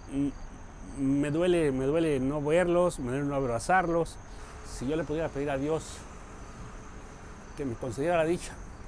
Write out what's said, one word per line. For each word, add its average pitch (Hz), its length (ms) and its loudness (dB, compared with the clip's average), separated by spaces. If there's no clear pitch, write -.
mm, - 920 -4
me 143 280 4
duele, 165 420 4
me 131 120 2
duele 151 360 4
no 143 220 0
verlos, 175 560 4
me 123 140 -2
duele 143 120 0
no 143 100 0
abrazarlos. 165 840 2
Si - 160 -6
yo 151 100 0
le 165 80 0
pudiera 151 240 0
pedir 143 220 -2
a 139 60 0
Dios 147 280 0
que 147 80 -4
me 123 100 -2
concediera 135 420 0
la 160 80 6
dicha, 170 280 0